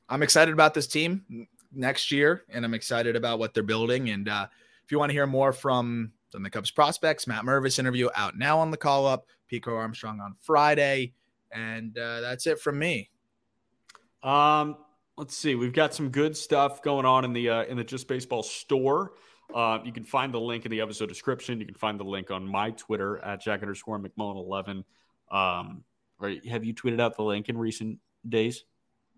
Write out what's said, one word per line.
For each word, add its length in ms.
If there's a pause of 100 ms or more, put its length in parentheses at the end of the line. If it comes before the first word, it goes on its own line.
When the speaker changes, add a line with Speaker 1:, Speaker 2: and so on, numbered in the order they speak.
Speaker 1:
I'm 140
excited 320
about 220
this 100
team 460
n-, 160 (260)
next 380
year, 380
and 140
I'm 120
excited 400
about 240
what 160
they're 80
building. 480
And, 180
uh, 180 (380)
if 60
you 80
wanna 140
hear 120
more 260
from, 600 (180)
from 140
the 80
Cubs 180
prospects, 560
Matt 180
Mervis 360
interview 360
out 220
now 220
on 100
the 80
Call 300
Up, 180 (220)
Pico 280
Armstrong 460
on 200
Friday. 760 (360)
And, 460
uh, 240
that's 240
it 140
from 180
me. 320 (1120)
Speaker 2:
Um, 560 (400)
let's 180
see. 200
We've 180
got 220
some 140
good 280
stuff 460
going 240
on 180
in 80
the, 160
uh, 140
in 140
the 60
Just 240
Baseball 360
store. 680 (380)
Uh, 320
you 80
can 120
find 280
the 80
link 260
in 40
the 100
episode 300
description. 500
You 60
can 80
find 260
the 40
link 260
on 160
my 240
Twitter 560
at 160
Jack 220
underscore 360
McMullen 360
eleven. 500 (460)
Um, 520 (360)
right, 260
have 180
you 120
tweeted 260
out 160
the 60
link 260
in 80
recent 400 (300)
days? 360 (540)